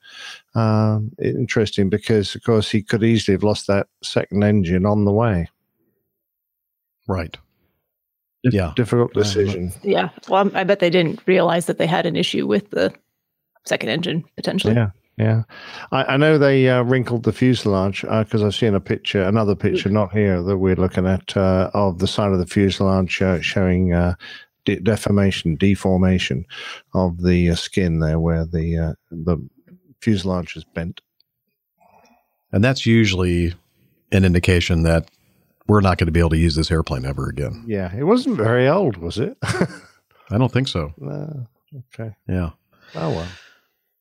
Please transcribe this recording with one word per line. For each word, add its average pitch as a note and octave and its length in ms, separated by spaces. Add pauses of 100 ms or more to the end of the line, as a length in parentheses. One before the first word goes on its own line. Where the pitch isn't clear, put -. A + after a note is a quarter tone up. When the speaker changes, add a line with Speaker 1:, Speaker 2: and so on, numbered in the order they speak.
(540)
Speaker 1:
Um, A2 580 (100)
interesting, G#2+ 680
because, G#2 440
of - 80
course, A2 280
he A2 120
could A2 220
easily A2+ 300
have F2 100
lost - 220
that G2 220 (140)
second G#2 420
engine F#2 420
on G#2 180
the G2+ 80
way. G2+ 360 (1600)
Speaker 2:
Right. F2+ 300 (1080)
Speaker 1:
Dif-, B2 100
Speaker 2:
Yeah. F2+ 220
Speaker 1:
difficult A#2+ 400
Speaker 2:
Um, G#2 60
Speaker 1:
decision. G2 500 (100)
Speaker 3:
Yeah. F#3 280 (180)
Well, F#3+ 140
I'm, G3+ 120
I F#3+ 100
bet G3+ 160
they F3 100
didn't E3+ 360
realize E3+ 400
that - 120
they E3 80
had E3+ 200
an E3 100
issue - 300
with G3+ 240
the - 220 (720)
second A#2+ 240
engine, D#3 360 (120)
potentially. - 380
Speaker 1:
Yeah. A2 160 (280)
Yeah, A2 260 (480)
I, C3 120
I C3+ 140
know D#3 180
they, C3+ 320
uh, B2+ 140
wrinkled A#2+ 400
the A2 100
fuselage, G2+ 720
uh, A2 180
'cause G#2+ 180
I've G#2 120
seen A2 200
a F#2+ 60
picture, - 420
another G#2 320
picture, G#2+ 340
Speaker 3:
Mm. F#2+ 40
Speaker 1:
not G#2 200
here, G2 300
that F#2+ 160
we're F#2 180
looking F#2 300
at, F#2+ 280
uh, F#2 380
of G2 280
the G2 60
side G2+ 260
of F#2 60
the F2 60
fuselage, F#2+ 760
uh, F#2 180
showing, F#2 540
uh, F2 220 (500)
de-, G#2 120
deformation, G2 760
deformation F#2 880 (480)
of F2+ 300
the, F2 260
uh, E2 60
skin E2+ 460
there, D#2+ 200
where E2 240
the, E2 320
uh, D#2+ 160 (180)
the E2 280 (640)
fuselage F#2 520
is D#2+ 100
bent. E2+ 360 (1500)
Speaker 2:
And G2 100
that's C3+ 220
usually F#2 720 (580)
an F#2+ 100
indication F2 600
that E2 260 (580)
we're G#2 140
not F#2 160
gonna E2 160
be E2+ 80
able E2+ 80
to D#2+ 80
use D#2+ 200
this D#2+ 140
airplane D#2+ 360
ever C2+ 200
again. A#2+ 400
Speaker 1:
Yeah, G2 300
it C3+ 80
wasn't A#3+ 320
very B2 320
old, D3+ 300
was E2+ 200
it? F#3+ 200
<laughs> - 40
Speaker 2:
I - 960
don't B2 160
think C3 160
so. D2+ 300
Speaker 1:
No. C#3 480 (480)
Okay. A2+ 200 (140)
Speaker 2:
Yeah. F2 220 (440)
Speaker 1:
Oh, D#3+ 200
well. E2+ 140 (720)